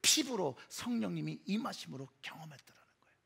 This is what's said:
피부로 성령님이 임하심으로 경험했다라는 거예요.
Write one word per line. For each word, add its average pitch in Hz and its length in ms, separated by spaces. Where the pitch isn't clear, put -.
피부로 226 560
성령님이 175 760
임하심으로 185 640
경험했다라는 - 640
거예요. - 160